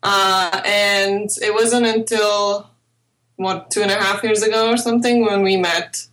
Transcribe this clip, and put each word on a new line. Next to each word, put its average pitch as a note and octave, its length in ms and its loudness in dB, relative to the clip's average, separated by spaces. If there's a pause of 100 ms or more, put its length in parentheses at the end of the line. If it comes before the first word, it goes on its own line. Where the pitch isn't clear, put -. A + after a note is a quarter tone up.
Uh, F#3+ 600 0
and G3+ 640 0 (100)
it G#3 140 -2
wasn't A#3 320 2
until, G#3 800 0 (680)
what, F#3+ 340 -6
two G#3 120 -2
and G3+ 80 0
a G3 40 2
half G3+ 300 -2
years G#3+ 180 0
ago A3 280 2
or A#3+ 60 2
something A#3+ 480 2
when G3+ 180 2
we F#3+ 140 2
met F3 560 -4